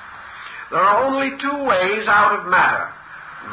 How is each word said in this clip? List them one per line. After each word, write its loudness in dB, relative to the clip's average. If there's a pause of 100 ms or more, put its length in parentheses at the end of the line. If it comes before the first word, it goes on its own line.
(720)
There 0
are 6
only 0
two -4
ways 2
out 4
of -10
matter, 2 (640)